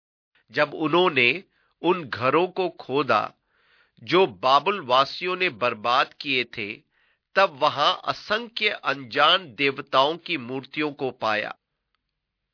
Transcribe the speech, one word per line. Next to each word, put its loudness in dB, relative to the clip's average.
जब 0
उन्होंने 2
उन 0
घरों 0
को -4
खोदा, -2
जो 4
बाबुल 2
वासियों 0
ने -2
बर्बाद -2
किए -4
थे, -12
तब 4
वहां 2
असंख्य -4
अनजान 0
देवताओं 0
की -8
मूर्तियों -6
को -4
पाया। -2